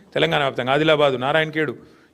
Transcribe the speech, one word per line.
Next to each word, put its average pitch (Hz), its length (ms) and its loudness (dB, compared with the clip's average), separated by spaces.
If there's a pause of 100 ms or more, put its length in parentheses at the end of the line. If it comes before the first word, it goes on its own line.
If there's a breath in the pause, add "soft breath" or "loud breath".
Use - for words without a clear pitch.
(140 soft breath)
తెలంగాణ 156 260 0
వ్యాప్తంగా. 127 320 -2
ఆదిలాబాదు, 147 440 2
నారాయణఖేడు, 151 600 -2 (380 soft breath)